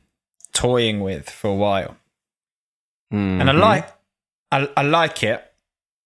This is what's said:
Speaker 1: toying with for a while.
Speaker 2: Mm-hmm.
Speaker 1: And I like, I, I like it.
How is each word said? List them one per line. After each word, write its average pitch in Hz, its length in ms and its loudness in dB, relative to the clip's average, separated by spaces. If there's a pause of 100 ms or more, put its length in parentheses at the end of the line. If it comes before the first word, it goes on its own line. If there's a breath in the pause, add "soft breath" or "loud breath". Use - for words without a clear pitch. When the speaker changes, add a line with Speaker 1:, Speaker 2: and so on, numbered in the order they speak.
(560)
Speaker 1:
toying 120 440 0
with 95 280 -6
for - 200 -6
a 98 60 0
while. 98 420 -2 (1160)
Speaker 2:
Mm-hmm. 98 280 0
Speaker 1:
And 131 100 2
I - 20 4
like, 190 360 2 (600)
I, 139 260 0
I 143 60 2
like 156 400 0
it. 110 200 -2 (640)